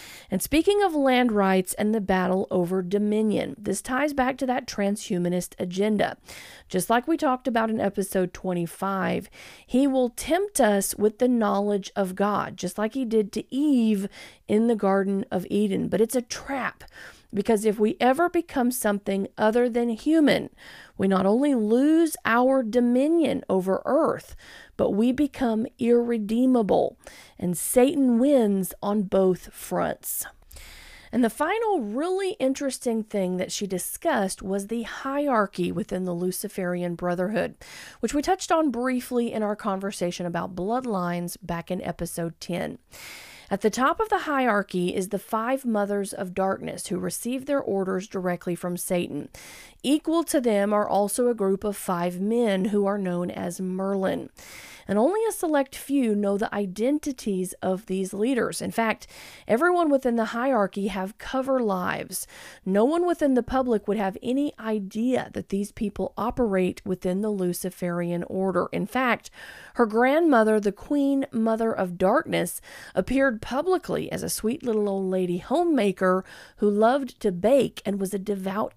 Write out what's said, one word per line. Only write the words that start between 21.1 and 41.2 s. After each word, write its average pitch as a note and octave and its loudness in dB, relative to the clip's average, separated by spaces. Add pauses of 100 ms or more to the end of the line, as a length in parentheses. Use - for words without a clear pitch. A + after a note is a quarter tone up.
only C4 4
lose C#4 4
our B3+ 4
dominion B3 2
over F#3+ 0
earth, - 0 (400)
but - 2
we A3+ 2
become A#3+ -2 (120)
irredeemable, A#3 2 (400)
and F3 -2
Satan B3+ 4
wins A3+ 4
on G#3 0
both F#3 0
fronts. - -6 (840)
And A#3 0
the A3+ 4
final G4+ 0
really F4 -2
interesting C4 -2
thing F#3 -2
that F3+ -4
she G3+ -6
discussed G3 -4
was G3 -4
the A3+ -6
hierarchy A#3+ -2
within F#3 -4
the F3+ -4
Luciferian F3+ -4
Brotherhood, F3+ -2 (440)
which A#3 -2
we C#4+ 0
touched F#4 0
on D#4+ 4
briefly B3 -2
in G#3+ -2
our G#3 -2
conversation F#3+ -4
about F3 -6
bloodlines F3+ -4